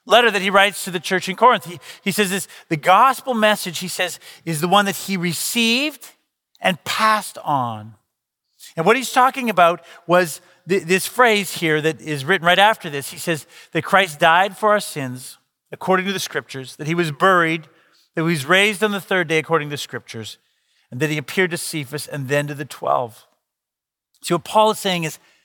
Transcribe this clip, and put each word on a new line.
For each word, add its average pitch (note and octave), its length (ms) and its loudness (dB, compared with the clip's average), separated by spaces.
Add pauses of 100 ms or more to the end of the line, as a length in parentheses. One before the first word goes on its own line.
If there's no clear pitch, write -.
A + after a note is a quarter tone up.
letter A#3 240 4
that G3 100 -2
he F#3+ 80 -2
writes G3 360 2
to G3 60 -8
the F3 80 -6
church F#3 300 -4
in F#3 80 -6
Corinth. A3+ 300 4
He, E3+ 120 -14 (240)
he G3 100 -2
says G3+ 180 0
this, F#3+ 180 -4 (220)
"The D#3+ 80 -2
gospel B3 560 4
message," G#3+ 460 0
he F3+ 80 -8
says, F3 300 -6 (280)
"is D#3+ 160 -4
the F3+ 60 -2
one G3+ 180 4
that G3 100 -4
he G3 220 -6
received A#3 920 -2 (500)
and F#3 220 -2
passed G#3+ 600 -2
on." A2+ 520 -4 (800)
And E3 100 -2
what A3+ 100 6
he's B3+ 160 -6
talking B3+ 380 2
about F3 340 4 (220)
was F3 340 2 (280)
th-, E3+ 160 0
this F3+ 220 0
phrase G#3+ 500 2
here D#3 240 0
that D3+ 200 -2
is D3 240 -8
written E3+ 220 0
right F3+ 120 4
after G#3 300 2
this. C#3+ 220 -8
He E3+ 80 -18
says D#3+ 280 -4 (260)
that D#3+ 100 0
Christ F#3 380 2
died F3 360 4
for G#3+ 140 0
our G#3 100 4
sins B2+ 580 -10 (340)
according F#3 340 0
to G3 60 -4
the F#3+ 80 -6
Scriptures, C3+ 560 -10
that D3+ 100 -10
he D#3+ 80 -2
was E3+ 160 -2
buried, E3+ 520 2 (520)
that E3 80 -2
he - 0 -
was D#3+ 240 -2
raised G3 380 2
on G#3 80 0
the G3 80 -6
third F3+ 280 -2
day D#3+ 100 0
according D3+ 300 -2
to D3 60 -8
the C3+ 40 -10
Scriptures, - 600 -12 (520)
and B2+ 100 -10
that D3+ 100 0
he D3+ 80 -2
appeared F3+ 320 -2
to E3+ 80 -6
Cephas D3 480 -8
and C#3 220 -10
then C#3+ 180 0
to D3 80 -10
the D3 100 -10
twelve. C3 640 -4 (960)
See, F3 120 -2
what E3+ 100 -4
Paul G#3+ 260 2
is G#3 80 -4
saying F3+ 260 -4
is, D3+ 140 -8 (260)